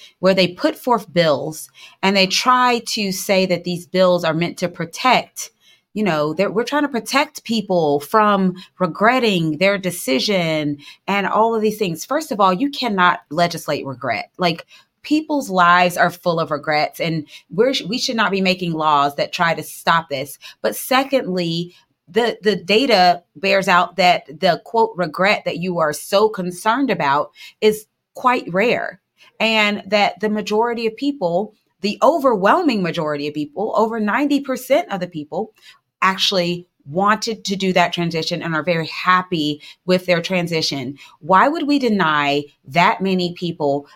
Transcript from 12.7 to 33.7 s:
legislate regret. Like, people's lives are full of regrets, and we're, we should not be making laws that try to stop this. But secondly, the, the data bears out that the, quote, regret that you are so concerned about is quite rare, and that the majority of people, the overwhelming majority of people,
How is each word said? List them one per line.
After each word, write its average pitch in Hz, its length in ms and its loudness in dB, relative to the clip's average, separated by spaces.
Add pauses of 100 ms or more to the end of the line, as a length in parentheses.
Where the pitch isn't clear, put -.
legislate 165 540 -2
regret. 123 520 -6
Like, 170 300 -2 (340)
people's 302 480 -2
lives 180 480 4
are 175 140 2
full 170 280 -2
of 156 120 -2
regrets, 151 480 -2
and 160 280 -4 (220)
we're, 233 240 2 (140)
we 226 100 -6
should 247 180 -4
not 208 140 0
be 190 120 0
making 185 320 0
laws 147 420 2
that - 180 -4
try 165 220 0
to 156 80 -8
stop - 460 -2
this. 139 280 -8 (240)
But 214 140 -2
secondly, 180 960 -2 (340)
the, 220 360 -2
the 202 120 2
data 190 680 4 (120)
bears 196 320 0
out 180 280 2
that 180 320 2
the, 165 380 0
quote, 226 300 0
regret 180 500 0
that 160 120 -6
you 175 220 -4
are 151 140 0
so 202 360 2
concerned 220 640 -2
about 147 400 0 (280)
is 214 280 0 (260)
quite 240 400 -2
rare, 190 480 0 (380)
and 214 480 0
that 202 320 0
the 214 100 -2
majority 220 560 -2
of 220 100 -2
people, 214 600 -2 (260)
the 202 220 -2
overwhelming 254 800 4
majority 151 440 -2
of 147 60 -6
people, 151 420 -6